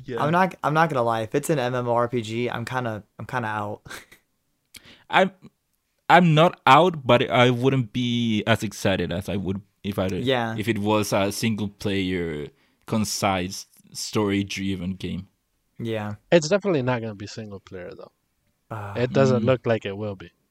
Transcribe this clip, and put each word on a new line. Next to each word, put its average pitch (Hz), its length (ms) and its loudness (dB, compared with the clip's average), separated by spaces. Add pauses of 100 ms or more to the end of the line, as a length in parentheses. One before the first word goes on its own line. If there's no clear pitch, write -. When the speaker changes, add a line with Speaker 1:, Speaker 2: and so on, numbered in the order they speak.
Speaker 1:
Yeah. 120 180 -6
Speaker 2:
I'm 151 100 0
not, 180 300 2
I'm 143 120 0
not 160 160 2
gonna 131 120 0
lie. 113 200 0
If 110 120 -8
it's 147 160 -2
an 151 80 2
M 123 160 -2
M 120 140 -2
O 120 60 2
R 120 140 2
P 123 140 -2
G, 113 280 -4
I'm 117 140 -6
kinda, 120 380 -6 (160)
I'm 110 80 -12
kinda 120 220 -6
out. 107 340 -6 (640)
<laughs> - 640 -20
Speaker 1:
I'm, 190 200 4 (760)
I'm 165 260 8
not 165 320 4
out, 147 400 6
but 120 240 4
I 123 200 6
wouldn't 127 420 0
be 120 540 0
as 110 160 2
excited 95 500 -2
as 90 160 -6
I 90 80 -4
would 95 260 -4 (220)
if 101 140 -4
I, 95 100 -2
Speaker 2:
Yeah. 113 500 -2
Speaker 1:
if 104 100 -4
it 104 100 0
was 107 340 2
a 101 200 2
single 104 360 -2
player, 90 800 -4 (380)
concise, 98 800 -2 (260)
story 101 520 -2
driven 95 500 -6
game. 90 340 -10 (500)
Speaker 2:
Yeah. 107 360 -6 (180)
Speaker 3:
It's 160 160 2
definitely 190 340 0
not 123 180 -2
gonna 110 140 -10
be 98 120 -14
single 101 340 -14
player 92 360 -16
though. - 160 -20 (580)
Speaker 2:
Uh, 104 260 -12
Speaker 3:
It 123 160 -2
doesn't 131 300 4
Speaker 1:
Mm. 113 40 0
Speaker 3:
look 131 200 0
like 113 200 0
it 98 100 -8
will 101 200 -8
be. 87 140 -20 (200)